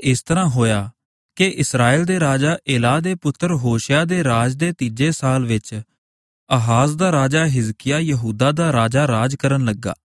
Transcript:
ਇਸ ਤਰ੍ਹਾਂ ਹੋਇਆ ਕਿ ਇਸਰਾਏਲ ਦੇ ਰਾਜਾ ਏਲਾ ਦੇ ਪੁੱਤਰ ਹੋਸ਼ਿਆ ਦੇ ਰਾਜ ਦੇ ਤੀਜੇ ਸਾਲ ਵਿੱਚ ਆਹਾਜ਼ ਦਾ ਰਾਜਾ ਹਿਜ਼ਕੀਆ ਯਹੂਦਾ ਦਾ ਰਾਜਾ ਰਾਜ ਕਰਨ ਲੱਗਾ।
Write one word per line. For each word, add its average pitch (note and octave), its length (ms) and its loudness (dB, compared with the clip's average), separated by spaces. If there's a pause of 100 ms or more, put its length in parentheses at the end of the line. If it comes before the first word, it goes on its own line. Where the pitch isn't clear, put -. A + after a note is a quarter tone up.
ਇਸ B2+ 200 0
ਤਰ੍ਹਾਂ F3 260 0
ਹੋਇਆ A2+ 400 0 (480)
ਕਿ F#3 80 2 (120)
ਇਸਰਾਏਲ C3+ 480 2
ਦੇ F#3 140 -2
ਰਾਜਾ C#3+ 380 0 (120)
ਏਲਾ B2 300 2
ਦੇ F3+ 160 -2
ਪੁੱਤਰ F3 400 -4
ਹੋਸ਼ਿਆ B2+ 500 0
ਦੇ F3+ 180 -2
ਰਾਜ B2 320 0
ਦੇ E3+ 180 -2
ਤੀਜੇ C3 380 -2
ਸਾਲ C3 340 0
ਵਿੱਚ A2 360 -4 (680)
ਆਹਾਜ਼ B2 480 2
ਦਾ F3+ 140 2
ਰਾਜਾ D3 340 2
ਹਿਜ਼ਕੀਆ C3 540 -2
ਯਹੂਦਾ B2+ 520 0
ਦਾ E3 220 0
ਰਾਜਾ B2 340 2
ਰਾਜ B2 280 0
ਕਰਨ C3+ 300 0
ਲੱਗਾ। G2+ 280 -4 (120)